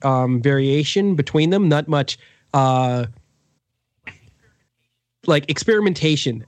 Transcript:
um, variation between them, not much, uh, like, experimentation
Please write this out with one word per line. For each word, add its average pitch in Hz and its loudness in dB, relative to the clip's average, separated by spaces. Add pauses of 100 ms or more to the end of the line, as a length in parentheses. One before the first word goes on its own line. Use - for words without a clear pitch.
um, 127 0
variation 143 0
between 151 0
them, 196 2
not 151 0
much, 143 -2 (340)
uh, 127 0 (2250)
like, 147 2
experimentation 156 0